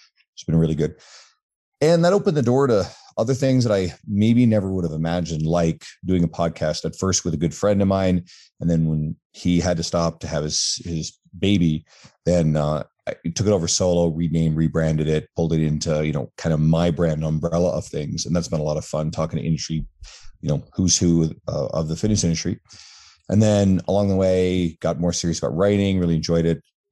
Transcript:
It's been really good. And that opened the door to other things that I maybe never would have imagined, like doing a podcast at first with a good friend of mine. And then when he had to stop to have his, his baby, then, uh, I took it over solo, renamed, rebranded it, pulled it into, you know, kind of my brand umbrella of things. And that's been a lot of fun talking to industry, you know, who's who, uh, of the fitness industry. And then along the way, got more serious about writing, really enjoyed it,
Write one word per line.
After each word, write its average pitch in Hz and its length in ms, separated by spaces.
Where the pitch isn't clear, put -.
It's - 80
been 80 120
really 80 200
good. 78 220
And 165 240
that 180 80
opened 196 240
the 139 60
door 131 240
to 101 200
other 117 180
things 131 280
that 113 100
I 92 220
maybe 113 380
never 101 260
would 92 120
have 80 100
imagined, 80 520
like 82 380
doing 90 180
a 82 40
podcast 80 580
at 80 100
first 95 300
with 82 80
a 78 40
good 82 160
friend 101 280
of 98 60
mine. 95 360
And 82 100
then 80 180
when 78 280
he 87 280
had 87 180
to 80 60
stop 82 360
to - 80
have 78 160
his, - 400
his 80 340
baby, 87 480
then, 82 300
uh, 76 280
I - 80
took 104 140
it 104 60
over 82 140
solo, 87 420
renamed, 80 460
rebranded 80 520
it, 76 280
pulled 82 180
it 80 80
into, 78 440
you 76 80
know, 67 240
kind 82 160
of 76 60
my 82 320
brand 78 320
umbrella 82 480
of - 140
things. - 400
And 82 100
that's 82 120
been 80 120
a 76 40
lot 76 140
of 78 80
fun 78 240
talking 80 300
to - 60
industry, 80 400
you 73 80
know, 73 140
who's 92 240
who, 85 340
uh, - 260
of 80 140
the 82 80
fitness 107 280
industry. 85 360
And 104 120
then 101 460
along 98 220
the 98 60
way, 92 640
got 82 200
more 85 140
serious 85 260
about 64 160
writing, 98 440
really 85 160
enjoyed 82 300
it, 82 160